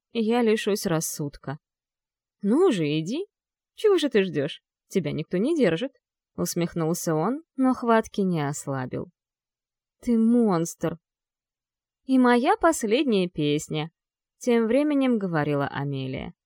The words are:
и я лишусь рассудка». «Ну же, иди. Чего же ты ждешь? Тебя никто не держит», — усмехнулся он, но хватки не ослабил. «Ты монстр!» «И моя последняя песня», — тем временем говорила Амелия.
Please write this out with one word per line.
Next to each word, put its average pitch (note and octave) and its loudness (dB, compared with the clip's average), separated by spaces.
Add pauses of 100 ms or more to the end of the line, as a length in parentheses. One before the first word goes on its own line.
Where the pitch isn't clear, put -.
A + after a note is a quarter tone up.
(120)
и A#3 -2
я A#3 0
лишусь G#3+ 0
рассудка». D#3 -6 (840)
«Ну C#4+ 4
же, E3+ 0 (140)
иди. B3 -4 (480)
Чего G4+ 2
же D4+ 0
ты G#3 2
ждешь? D3 -4 (260)
Тебя D3 -2
никто D3+ -6
не C4+ 0
держит», — G#3+ 0 (440)
усмехнулся E3+ -2
он, A3 -2 (140)
но C4 2
хватки A3+ 0
не E3+ 0
ослабил. C#3 -8 (880)
«Ты A#3 0
монстр!» G3 2 (1040)
«И C4 2
моя B3 4
последняя A#3 2
песня», — D3+ -4 (480)
тем A#3 2
временем C4+ 2
говорила D3 -2
Амелия. C3 -8 (120)